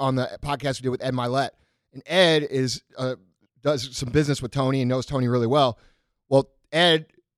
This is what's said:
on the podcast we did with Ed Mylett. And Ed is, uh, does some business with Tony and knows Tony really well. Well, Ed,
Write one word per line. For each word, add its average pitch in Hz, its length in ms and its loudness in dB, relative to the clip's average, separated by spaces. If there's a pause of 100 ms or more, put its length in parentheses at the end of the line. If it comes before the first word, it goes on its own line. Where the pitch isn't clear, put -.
on 131 140 0
the 123 280 -4
podcast 139 380 -6
we 123 40 -10
did 131 60 -2
with 123 120 -6
Ed 131 120 -4
Mylett. 123 360 -2 (420)
And 131 140 -20
Ed 160 380 2
is, 131 380 -4 (140)
uh, 127 200 -4 (460)
does 135 340 -2
some 131 140 -6
business 143 300 2
with 127 120 -8
Tony 135 280 0
and 123 80 0
knows 127 180 -2
Tony 127 220 -2
really 120 180 2
well. 131 320 2 (520)
Well, 135 180 4 (240)
Ed, 160 340 4 (320)